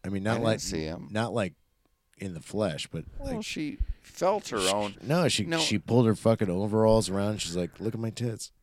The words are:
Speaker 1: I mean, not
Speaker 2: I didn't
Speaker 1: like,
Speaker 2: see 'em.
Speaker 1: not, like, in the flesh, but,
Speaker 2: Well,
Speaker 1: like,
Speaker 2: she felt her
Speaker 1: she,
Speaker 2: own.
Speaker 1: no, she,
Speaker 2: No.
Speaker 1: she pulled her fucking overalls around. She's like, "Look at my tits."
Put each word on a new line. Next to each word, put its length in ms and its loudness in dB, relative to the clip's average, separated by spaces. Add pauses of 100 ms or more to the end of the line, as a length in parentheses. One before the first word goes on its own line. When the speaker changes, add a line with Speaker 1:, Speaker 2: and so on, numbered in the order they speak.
Speaker 1:
I 60 -6
mean, 140 -2
not 80 2
Speaker 2:
I 40 4
didn't 100 0
Speaker 1:
like, 160 2
Speaker 2:
see 260 -4
'em. 240 -8
Speaker 1:
not, 200 -2
like, 220 -2 (640)
in 160 -8
the 80 -10
flesh, 500 -2
but, 140 -8 (140)
Speaker 2:
Well, 160 -6
Speaker 1:
like, 100 -6
Speaker 2:
she 320 -8 (240)
felt 480 -2
her 120 -2
Speaker 1:
she, 80 2
Speaker 2:
own. 320 0
Speaker 1:
no, 260 2
she, 180 2
Speaker 2:
No. 140 -2
Speaker 1:
she 200 0
pulled 280 4
her 80 4
fucking 360 2
overalls 580 4
around. 320 -2
She's 140 -6
like, 240 -4
"Look 160 -4
at 40 -6
my 120 -4
tits." 400 -6 (100)